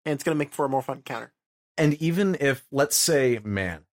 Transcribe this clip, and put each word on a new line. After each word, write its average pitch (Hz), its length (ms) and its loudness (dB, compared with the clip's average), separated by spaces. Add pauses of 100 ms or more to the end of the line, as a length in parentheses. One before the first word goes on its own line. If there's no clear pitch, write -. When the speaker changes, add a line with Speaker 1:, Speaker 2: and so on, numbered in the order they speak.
Speaker 1:
and 151 80 0
it's 139 100 -6
gonna 160 120 0
make 147 180 -2
for 147 120 0
a 135 40 0
more 135 140 0
fun 131 140 -6
encounter. 117 340 -10 (460)
Speaker 2:
And 151 180 4
even 170 440 0
if, 139 320 0
let's 143 240 0
say, 131 480 2
man, 92 500 -4